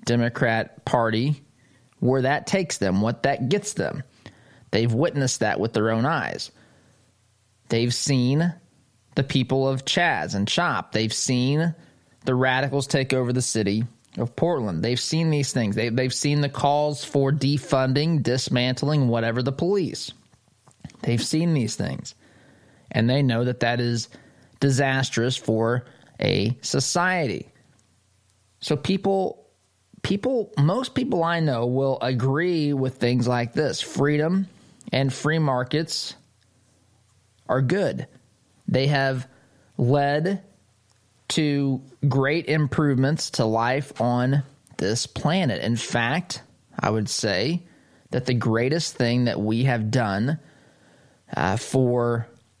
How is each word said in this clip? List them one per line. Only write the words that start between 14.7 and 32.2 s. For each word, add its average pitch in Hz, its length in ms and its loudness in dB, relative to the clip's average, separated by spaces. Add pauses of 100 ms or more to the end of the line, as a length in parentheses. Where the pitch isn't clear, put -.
They've 123 160 0
seen 160 300 0
these 147 240 0
things. 107 220 0
They, 113 140 0
they've 127 240 0
seen 147 280 0
the 143 80 0
calls 147 560 0
for 135 260 2
defunding, 139 920 0
dismantling, 127 840 0
whatever 117 360 0
the 139 80 0
police. 170 600 -2 (920)
They've 117 200 0
seen 165 300 0
these 117 220 0
things. - 400 -6 (720)
And 113 180 0
they 135 140 2
know 120 220 2
that 120 160 -2
that 120 200 0
is 120 300 -2 (500)
disastrous 131 800 0
for 113 480 0 (340)
a 101 420 0
society. 170 920 -2 (1080)
So 151 160 -2
people, 190 680 -2 (560)
people, 214 560 -2
most 180 380 0
people 220 280 -2
I 170 160 0
know 123 280 0
will 135 340 0
agree 147 720 0